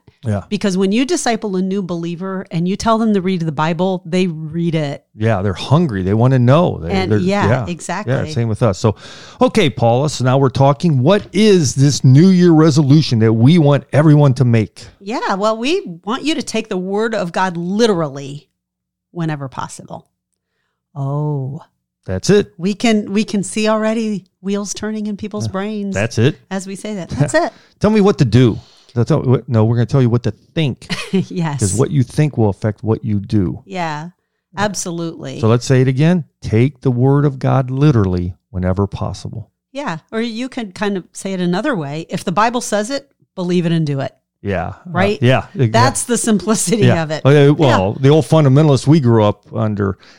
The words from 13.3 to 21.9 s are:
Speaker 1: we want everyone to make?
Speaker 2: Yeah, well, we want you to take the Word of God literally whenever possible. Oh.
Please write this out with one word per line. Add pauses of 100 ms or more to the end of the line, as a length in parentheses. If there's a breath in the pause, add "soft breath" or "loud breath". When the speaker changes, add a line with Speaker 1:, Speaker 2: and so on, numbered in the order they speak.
Speaker 1:
we
want
everyone
to
make? (140)
Speaker 2:
Yeah,
well,
we (240)
want
you
to
take
the
Word
of
God
literally (580)
whenever
possible. (840)
Oh. (440)